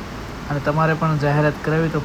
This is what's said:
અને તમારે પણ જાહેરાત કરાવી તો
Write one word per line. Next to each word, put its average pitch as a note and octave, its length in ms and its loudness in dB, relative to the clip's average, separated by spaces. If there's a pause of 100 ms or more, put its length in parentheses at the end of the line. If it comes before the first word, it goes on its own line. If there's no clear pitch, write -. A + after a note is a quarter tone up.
(500)
અને C#3+ 100 -2
તમારે D#3 340 2
પણ D#3 240 0
જાહેરાત D3 340 2 (120)
કરાવી D#3+ 240 2
તો D#3 160 -2